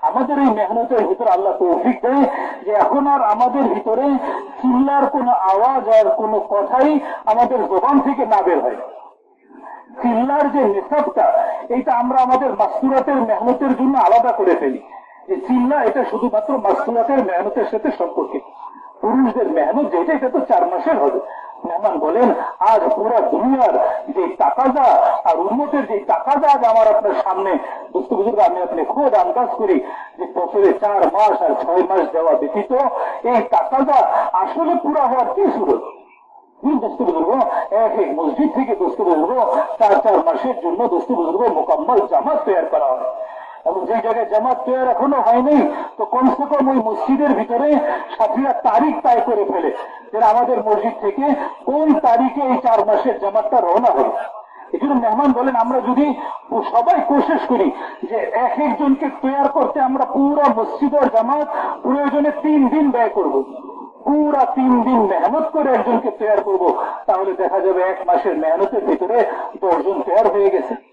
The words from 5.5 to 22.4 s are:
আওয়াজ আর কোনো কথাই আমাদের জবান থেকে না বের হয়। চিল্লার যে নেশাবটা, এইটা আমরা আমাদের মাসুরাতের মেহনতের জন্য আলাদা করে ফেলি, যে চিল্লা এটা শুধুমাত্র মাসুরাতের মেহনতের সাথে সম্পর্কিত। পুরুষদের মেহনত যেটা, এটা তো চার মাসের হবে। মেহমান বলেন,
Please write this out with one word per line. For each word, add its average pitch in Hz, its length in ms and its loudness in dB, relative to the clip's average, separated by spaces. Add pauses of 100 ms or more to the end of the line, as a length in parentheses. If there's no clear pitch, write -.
আওয়াজ 240 320 2 (140)
আর 214 80 6 (140)
কোনো 214 180 0 (140)
কথাই 247 380 2 (420)
আমাদের 240 280 2 (120)
জবান 254 240 2 (100)
থেকে 262 160 -2 (100)
না 202 140 4
বের 170 180 2
হয়। 120 140 -2 (1200)
চিল্লার 254 440 0 (100)
যে 277 80 2 (100)
নেশাবটা, 277 540 0 (480)
এইটা 262 260 -2
আমরা 254 260 0
আমাদের 254 240 2 (100)
মাসুরাতের 262 580 0 (100)
মেহনতের 247 520 0
জন্য 262 140 2 (120)
আলাদা 233 320 4
করে 180 220 4
ফেলি, 135 200 -2 (480)
যে 190 60 0 (120)
চিল্লা 254 320 2 (100)
এটা 240 220 0
শুধুমাত্র - 400 -2 (160)
মাসুরাতের 233 600 0
মেহনতের 180 440 -2
সাথে 220 160 -2 (120)
সম্পর্কিত। - 440 -6 (580)
পুরুষদের 240 540 2
মেহনত 226 360 0
যেটা, 330 260 0
এটা 262 160 -2
তো 302 60 2 (100)
চার - 120 4 (100)
মাসের 247 320 -2
হবে। - 160 0 (460)
মেহমান 185 280 -2 (100)
বলেন, 214 240 2 (420)